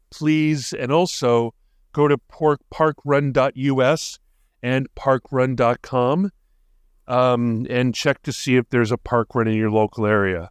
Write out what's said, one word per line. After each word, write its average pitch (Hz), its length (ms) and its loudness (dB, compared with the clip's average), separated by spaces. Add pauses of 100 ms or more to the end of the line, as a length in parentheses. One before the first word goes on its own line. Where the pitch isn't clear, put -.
(100)
Please, 156 640 -2
and 131 180 -6
also 123 640 0 (380)
go 147 160 2
to 143 100 2
pork-, 151 420 -2 (120)
parkrun 143 600 0
dot 131 240 0
U 131 240 0
S 143 380 0 (440)
and 131 340 -4
parkrun 131 580 0
dot 120 280 0
com, 139 500 -2 (760)
um, 123 640 0
and 123 240 0
check - 280 -2
to 139 100 -8
see 127 240 0
if 127 140 2
there's 117 200 2
a 120 80 -2
park - 380 -4
run 117 100 0
in 110 80 0
your 110 160 0
local 107 340 0
area. 98 460 0